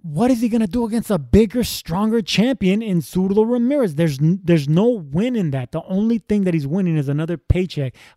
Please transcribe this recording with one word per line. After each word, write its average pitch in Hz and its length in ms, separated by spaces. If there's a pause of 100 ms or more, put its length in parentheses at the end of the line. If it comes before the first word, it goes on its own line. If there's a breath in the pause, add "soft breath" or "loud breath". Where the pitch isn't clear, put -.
what 175 300
is 226 100
he 240 80
gonna 226 160
do 233 180
against 220 280
a 185 80
bigger, 208 440
stronger 214 600
champion 208 580
in 190 200
Zurdo 196 460
Ramirez? 240 480
There's 151 240
n-, 165 240
there's 160 240
no 180 220
win 202 460
in 180 160
that. 131 220
The 165 100
only 214 340
thing 208 280
that 180 100
he's 151 100
winning 165 320
is 139 100
another 156 300
paycheck, 147 580 (220 loud breath)